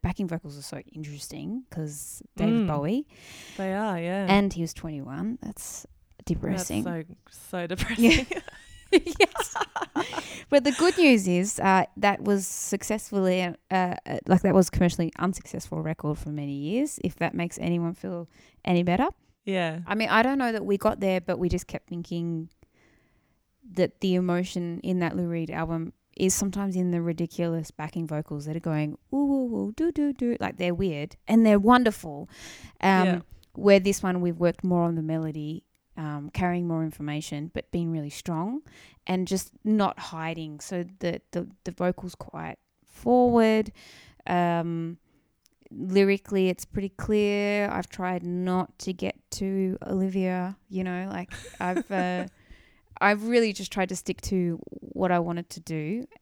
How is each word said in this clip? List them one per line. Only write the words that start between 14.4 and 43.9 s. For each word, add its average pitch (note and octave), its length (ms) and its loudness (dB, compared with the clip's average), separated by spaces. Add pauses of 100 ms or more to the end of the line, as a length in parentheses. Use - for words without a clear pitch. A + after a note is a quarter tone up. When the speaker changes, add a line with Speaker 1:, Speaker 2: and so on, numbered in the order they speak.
Speaker 1:
that F#3 120 4
was F#3 160 8
commercially E3+ 480 2
unsuccessful E3+ 640 -4
record D#3 360 -4
for - 100 -10
many D3 240 -6
years, F3+ 500 -4
if - 140 -4
that - 180 -2
makes F3 240 -4
anyone E3+ 360 0
feel F3 340 -10 (360)
any F3 200 4
better. F#3 240 4 (360)
Speaker 2:
Yeah. F3 400 -2
Speaker 1:
I G3+ 120 -2
mean, A3 140 0
I A3 120 6
don't C4+ 160 2
know A#3+ 140 0
that G#3 120 -4
we G3+ 140 2
got - 220 0
there, F#3+ 200 2
but F3 200 -4
we F3+ 80 0
just F3+ 180 -2
kept - 220 -12
thinking E3+ 640 -6 (1160)
that F#3 320 -2
the F#3 140 2
emotion F3 720 -2
in F#3 160 0
that E3+ 160 -2
Lou F3+ 100 -2
Reed E3+ 240 -4
album E3 420 -4 (240)
is F#3+ 160 2
sometimes G3 440 -2
in F3+ 160 0
the E3+ 100 0
ridiculous E3 720 -4
backing D#3 340 -8
vocals D3+ 380 -6
that D#3 100 -6
are E3 60 -6
going, D3+ 360 -2 (160)
"Ooh, C4+ 40 -2
ooh, C4+ 400 0
ooh, G3+ 180 -2
do, E4 160 0
do, D4 220 0
do." A#3+ 260 -2
Like, - 200 -4
they're F3 160 0
weird E3+ 420 -2 (100)
and A3+ 180 6
they're G#3 140 8
wonderful. G3+ 720 4 (520)
Um, F#3 260 6
Speaker 2:
Yeah. F3+ 140 2 (340)
Speaker 1:
where G3 260 8
this G3 240 0
one, F3+ 160 0
we've F3 180 0
worked E3+ 240 2
more F3 220 2
on E3+ 100 0
the D#3+ 80 -2
melody, D#3 640 -4 (320)
um, D3 340 -8
carrying F3 360 0
more D#3+ 160 0
information, D3+ 720 -6
but - 160 -8
being E3+ 220 -2
really D3+ 180 -4
strong F#3 520 -6 (440)
and F#3 220 -2
just F#3+ 240 -4 (120)
not G#3+ 340 2
hiding. D#3+ 600 -8
So F3 260 -6 (140)
the, E3+ 220 -4 (100)
the, F3 160 -6 (160)
the F#3 80 -10
vocal's F3+ 460 -4
quite D#3+ 400 -12 (320)
forward. A#3 840 4 (560)